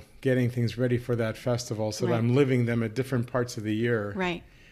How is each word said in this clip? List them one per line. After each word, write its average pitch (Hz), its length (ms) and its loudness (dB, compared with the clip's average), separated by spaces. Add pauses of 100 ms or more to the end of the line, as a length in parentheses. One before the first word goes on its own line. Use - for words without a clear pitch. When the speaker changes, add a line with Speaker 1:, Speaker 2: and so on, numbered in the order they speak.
(220)
Speaker 1:
getting 127 280 2
things 120 280 -2
ready 123 200 2
for 120 180 -2
that 110 200 -2
festival, 110 560 -2
so - 140 -2
that 117 80 2
Speaker 2:
Right. 117 60 2
Speaker 1:
I'm 117 160 4
living 131 300 4
them 117 180 0
at 110 100 -4
different 123 360 -2
parts 123 280 -2
of 107 60 -6
the 107 120 0
year. 110 400 0
Speaker 2:
Right. 180 280 -4 (280)